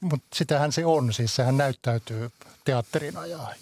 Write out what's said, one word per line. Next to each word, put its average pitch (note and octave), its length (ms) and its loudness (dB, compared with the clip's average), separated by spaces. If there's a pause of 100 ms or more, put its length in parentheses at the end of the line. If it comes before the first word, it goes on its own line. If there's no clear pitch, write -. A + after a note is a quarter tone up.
mutta D#3 340 -2
sitähän D3 380 2
se E3 140 -2
on. D3 260 4
Siis A2+ 240 -2
sehän C3 200 4
näyttäytyy A#2 720 -2 (340)
teatterina C#3+ 600 -2
ja, E3+ 120 -10 (240)